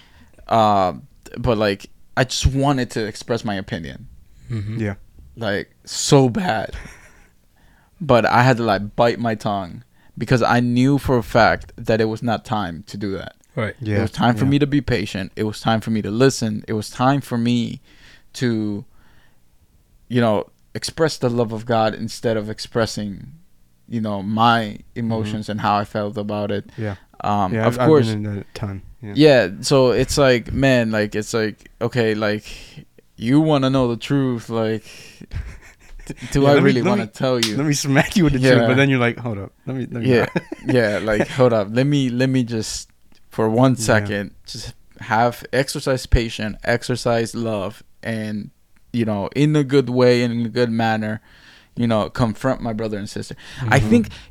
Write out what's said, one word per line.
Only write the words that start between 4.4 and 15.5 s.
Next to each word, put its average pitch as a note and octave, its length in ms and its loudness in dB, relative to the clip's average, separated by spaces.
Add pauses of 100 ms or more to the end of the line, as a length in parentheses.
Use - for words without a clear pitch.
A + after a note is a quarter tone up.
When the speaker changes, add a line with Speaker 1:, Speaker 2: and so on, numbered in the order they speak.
Speaker 2:
Mm-hmm. A2 300 -8
Speaker 3:
Yeah. G2+ 140 -4 (420)
Speaker 1:
Like, G2+ 340 -4 (140)
so - 440 4
bad. A#2 460 -2 (1300)
But B2 260 4
I A#2 160 4
had B2+ 160 4
to, A#2+ 40 -2
like, G#2 340 -2
bite A#2+ 220 2
my A2+ 160 -2
tongue G2+ 500 -6 (320)
because A#2 260 2
I A#2+ 180 4
knew B2+ 380 2
for B2+ 200 0
a A2 40 -2
fact G2 540 2
that A2+ 240 0
it A2 60 2
was A2 160 -4
not A2+ 220 -4
time F2 440 -6
to - 80 -14
do G2+ 220 -6
that. - 160 -14 (220)
Speaker 2:
Right. G#2+ 240 -6
Speaker 1:
It G#2+ 80 -8
Speaker 3:
Yeah, G2+ 140 0
Speaker 1:
was G#2 100 -2
time A#2 240 2
for G#2+ 80 0
Speaker 3:
yeah. C3+ 60 2
Speaker 1:
me C#3+ 100 4
to D3 60 0
be C#3 140 0
patient. G2+ 540 -4
It G#2+ 100 -4
was G#2+ 160 -8